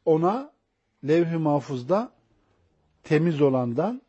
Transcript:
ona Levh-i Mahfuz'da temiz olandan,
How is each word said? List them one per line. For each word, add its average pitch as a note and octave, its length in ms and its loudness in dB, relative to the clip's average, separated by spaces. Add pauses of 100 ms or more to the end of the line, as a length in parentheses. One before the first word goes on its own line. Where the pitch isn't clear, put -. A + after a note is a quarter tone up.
ona F3+ 480 0 (520)
Levh-i E3 320 2
Mahfuz'da D3 760 -2 (920)
temiz D#3 400 0
olandan, C3+ 680 0